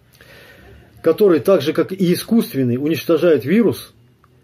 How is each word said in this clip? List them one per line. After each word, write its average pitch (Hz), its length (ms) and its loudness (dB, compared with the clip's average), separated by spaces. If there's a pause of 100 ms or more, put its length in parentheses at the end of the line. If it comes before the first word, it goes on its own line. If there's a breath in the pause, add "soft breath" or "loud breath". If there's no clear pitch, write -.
(1000 loud breath)
который, 165 380 2
так 185 240 2
же 156 100 -2
как - 180 -2
и 185 220 0
искусственный, 135 640 -2
уничтожает 151 640 0
вирус 170 520 -2 (480 soft breath)